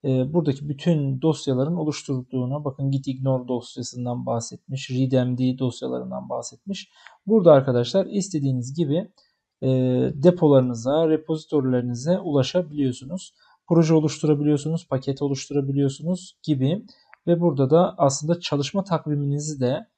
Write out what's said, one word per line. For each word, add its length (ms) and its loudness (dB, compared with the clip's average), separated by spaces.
e, 300 0
buradaki 360 -2
bütün 520 0
dosyaların 540 0
oluşturduğuna, 880 -4
bakın 260 -2
git 160 -2
ignore 400 -2
dosyasından 760 -6
bahsetmiş, 640 -6
readmd 680 0
dosyalarından 720 -6
bahsetmiş. 640 -10
Burada 260 8
arkadaşlar 520 2
istediğiniz 680 -4
gibi, 380 -2
e, 60 -2
depolarınıza, 960 4
repozitorlarınıza 1080 0
ulaşabiliyorsunuz. 1120 -2
Proje 260 6
oluşturabiliyorsunuz, 920 0
paket 340 -4
oluşturabiliyorsunuz 1200 -2
gibi. 420 0
Ve 140 2
burada 280 2
da 280 4
aslında 420 0
çalışma 440 -2
takviminizi 760 -4
de 280 -2